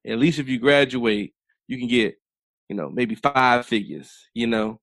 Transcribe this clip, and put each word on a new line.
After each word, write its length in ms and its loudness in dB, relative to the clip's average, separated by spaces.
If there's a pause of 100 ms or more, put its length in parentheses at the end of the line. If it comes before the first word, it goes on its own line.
At 140 -6
least 200 2
if 100 -8
you 100 -2
graduate, 720 2 (340)
you 100 -10
can 100 -6
get, 280 2 (540)
you 60 -6
know, 140 -6
maybe 260 -4
five 500 2
figures, 460 -6 (220)
you 140 -2
know? 360 -2